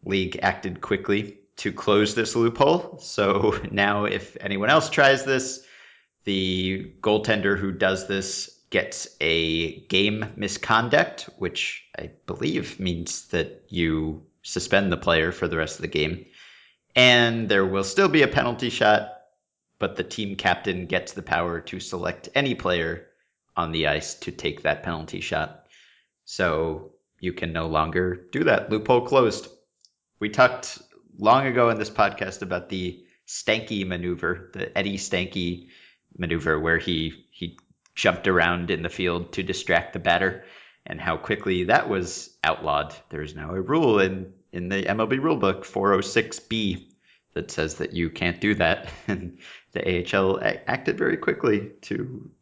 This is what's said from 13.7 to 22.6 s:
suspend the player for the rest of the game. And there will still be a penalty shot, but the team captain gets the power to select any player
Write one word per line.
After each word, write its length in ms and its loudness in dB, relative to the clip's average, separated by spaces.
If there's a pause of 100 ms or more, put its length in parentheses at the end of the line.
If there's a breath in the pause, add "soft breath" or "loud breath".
suspend 480 2
the 60 2
player 340 2
for 160 -4
the 100 -2
rest 200 -2
of 60 -12
the 60 -6
game. 380 -2 (720 soft breath)
And 520 6
there 160 6
will 200 0
still 240 4
be 140 6
a 60 6
penalty 420 0
shot, 420 4 (680)
but 160 -2
the 80 -6
team 320 -6
captain 520 0
gets 260 -2
the 100 -10
power 380 -2
to 180 -12
select 560 -8
any 220 0
player 500 -2 (500)